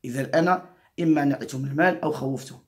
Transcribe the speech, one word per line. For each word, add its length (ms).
إذا 340
أنا 320
إما 240
نعطيتهم 400
المال 360
أو 120
خوفتهم. 560